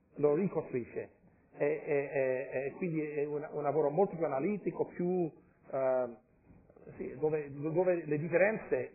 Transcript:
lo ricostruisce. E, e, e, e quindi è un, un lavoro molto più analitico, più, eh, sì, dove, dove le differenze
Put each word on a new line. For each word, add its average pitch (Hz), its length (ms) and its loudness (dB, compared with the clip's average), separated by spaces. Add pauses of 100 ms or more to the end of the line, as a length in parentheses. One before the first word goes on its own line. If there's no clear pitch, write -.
(160)
lo 147 200 4
ricostruisce. 135 800 -2 (400)
E, 147 100 0
e, 151 300 0 (580)
e, 139 140 -2
e 131 60 -6
quindi 160 280 -2
è 147 240 -2
un, 147 260 -4
un 147 120 -4
lavoro 143 260 2
molto 185 260 2
più 160 100 -2
analitico, 160 600 -2
più, 180 460 0 (400)
eh, 131 360 2 (920)
sì, 127 200 -8
dove, 151 360 0
dove 160 520 2
le 151 140 2
differenze 170 760 2